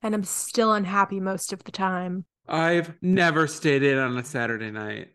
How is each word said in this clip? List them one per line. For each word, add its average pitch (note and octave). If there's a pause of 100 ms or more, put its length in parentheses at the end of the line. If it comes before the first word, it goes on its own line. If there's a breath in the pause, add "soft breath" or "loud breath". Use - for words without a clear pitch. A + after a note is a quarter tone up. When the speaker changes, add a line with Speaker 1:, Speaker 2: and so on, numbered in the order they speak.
Speaker 1:
and G#3+
I'm G#3
still -
unhappy G3
most F#3+
of F#3
the -
time." F#3 (220)
Speaker 2:
"I've E3 (100)
never E3+
stayed C#3+
in C#3
on B2+
a A#2+
Saturday A2+
night." G#2+